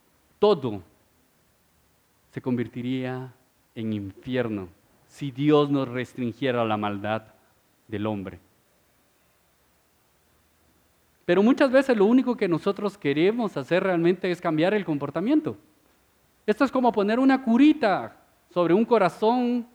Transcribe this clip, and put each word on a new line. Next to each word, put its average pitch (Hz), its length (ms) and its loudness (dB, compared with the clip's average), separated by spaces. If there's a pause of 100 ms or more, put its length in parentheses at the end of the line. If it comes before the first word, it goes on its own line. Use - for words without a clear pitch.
(380)
Todo 131 460 0 (1500)
se - 120 -14
convertiría 127 920 -6 (420)
en 110 200 -6
infierno 107 760 -6 (400)
si 139 240 -12
Dios 147 400 2
no 135 140 0
restringiera 120 800 -4
la 110 120 -2
maldad 104 460 -4 (640)
del 104 180 -6
hombre. 95 340 -8 (2750)
Pero 180 160 4
muchas 262 300 4
veces 262 260 2
lo 196 80 4
único 240 300 2
que 208 120 -2
nosotros 196 500 -4
queremos 185 600 0
hacer 165 240 -2
realmente 185 480 0
es 170 120 -6
cambiar 170 320 0
el 202 120 -2
comportamiento. 165 720 -2 (880)
Esto 214 180 0
es 262 80 0
como 254 200 2
poner 214 280 0
una 262 220 4
curita 226 760 2 (340)
sobre 170 220 2
un 220 120 4
corazón, 233 880 0